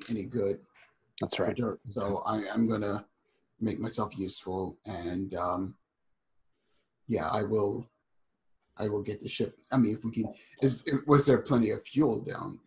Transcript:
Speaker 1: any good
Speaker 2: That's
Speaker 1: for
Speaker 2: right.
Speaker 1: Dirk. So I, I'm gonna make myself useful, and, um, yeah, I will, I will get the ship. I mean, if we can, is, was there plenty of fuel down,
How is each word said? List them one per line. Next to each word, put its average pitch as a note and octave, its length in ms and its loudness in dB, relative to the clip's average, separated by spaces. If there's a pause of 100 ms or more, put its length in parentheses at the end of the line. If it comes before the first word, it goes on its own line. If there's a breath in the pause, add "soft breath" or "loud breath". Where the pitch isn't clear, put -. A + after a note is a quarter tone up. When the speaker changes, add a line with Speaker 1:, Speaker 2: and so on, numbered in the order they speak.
Speaker 1:
any A2 180 -4
good G2+ 340 0 (600)
Speaker 2:
That's - 180 -4
Speaker 1:
for F#2 100 2
Speaker 2:
right. F2 100 0
Speaker 1:
Dirk. A2 260 -2
So G2+ 440 -2
I, G#2+ 260 -2
I'm A2+ 160 4
gonna G#2 360 -2 (540)
make G#2+ 200 -2
myself G#2+ 360 -2
useful, F#2 720 -6
and, F#2 480 -6
um, F2+ 420 -2 (1300)
yeah, F2+ 220 0
I G#2+ 120 0
will, G#2 460 -2 (920)
I G#2 100 -2
will G#2 140 -2
get G#2 200 -8
the A2+ 60 -8
ship. - 300 -4 (160)
I C3+ 40 6
mean, A2 200 6
if - 80 -8
we A2 60 -4
can, A2 220 -4 (280 soft breath)
is, C3 240 2 (200)
was C#3+ 200 8
there B2+ 140 8
plenty A#2 320 4
of - 140 -4
fuel B2+ 360 2
down, - 460 -8